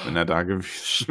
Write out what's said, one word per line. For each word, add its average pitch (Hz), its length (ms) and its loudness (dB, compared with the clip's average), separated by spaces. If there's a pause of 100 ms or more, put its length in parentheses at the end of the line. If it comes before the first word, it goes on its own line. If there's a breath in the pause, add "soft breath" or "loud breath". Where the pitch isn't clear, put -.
wenn 82 140 -2
er 85 80 4
da 82 200 2
gewesen - 680 -2